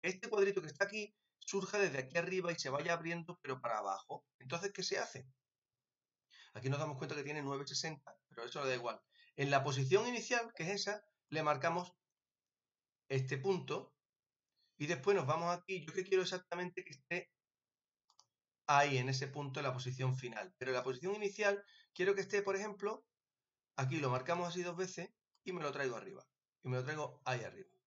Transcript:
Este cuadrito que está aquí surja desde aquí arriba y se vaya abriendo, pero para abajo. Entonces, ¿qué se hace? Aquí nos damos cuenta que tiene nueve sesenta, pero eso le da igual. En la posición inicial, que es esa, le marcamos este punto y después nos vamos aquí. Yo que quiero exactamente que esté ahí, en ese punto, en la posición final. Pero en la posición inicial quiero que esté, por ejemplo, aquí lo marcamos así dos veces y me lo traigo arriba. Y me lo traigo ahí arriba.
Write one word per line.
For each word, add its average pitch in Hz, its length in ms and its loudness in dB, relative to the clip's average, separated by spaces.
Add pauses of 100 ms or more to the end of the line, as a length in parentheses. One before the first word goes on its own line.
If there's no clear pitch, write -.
Este 185 280 -4
cuadrito 196 320 8
que 156 60 -6
está 151 180 2
aquí 208 280 -6 (360)
surja 196 300 0
desde 170 180 4
aquí 131 200 -2
arriba 175 340 0
y 165 80 -2
se 135 100 -2
vaya 156 240 2
abriendo, 170 480 -4
pero 131 180 -4
para 117 200 0
abajo. 98 440 -4 (140)
Entonces, 170 340 -4
¿qué 185 120 -6
se - 160 0
hace? - 280 -6 (1300)
Aquí 131 160 -2
nos 143 100 0
damos 151 180 -4
cuenta 147 180 -6
que 143 80 -4
tiene 147 180 -4
nueve 139 240 -2
sesenta, - 500 -6 (120)
pero 117 180 -10
eso 143 160 -6
le 135 80 2
da 127 60 4
igual. 120 260 -4 (340)
En 139 140 0
la 135 140 6
posición 143 440 4
inicial, 233 480 0
que 254 80 -4
es 269 60 -2
esa, 302 340 -2 (260)
le 156 120 0
marcamos 165 540 2 (1120)
este 135 280 0
punto 160 580 -2 (840)
y 147 80 -4
después 165 300 4
nos 160 100 4
vamos 170 320 2
aquí. 175 280 -6
Yo 156 60 -10
que 185 120 -2
quiero 190 200 4
exactamente 180 600 -4
que - 100 -16
esté - 380 -6 (1400)
ahí, 143 320 8
en 123 100 0
ese 131 180 0
punto, 143 320 -6
en 143 60 -2
la 131 80 0
posición 131 420 0
final. 117 420 -8
Pero 131 140 -2
en 127 40 2
la 123 80 0
posición 147 320 -2
inicial 202 480 0 (300)
quiero 190 200 2
que 196 80 0
esté, 196 220 0
por 196 120 2
ejemplo, 202 500 -4 (680)
aquí 131 240 0
lo 131 120 2
marcamos 170 360 0
así 170 140 -4
dos 175 160 -4
veces 185 320 -4 (340)
y 185 80 -6
me 170 120 -4
lo 143 80 0
traigo 135 240 -2
arriba. 101 320 -12 (360)
Y 131 60 -4
me 127 80 2
lo 127 60 0
traigo 147 420 -4
ahí 123 180 0
arriba. 98 260 -12 (180)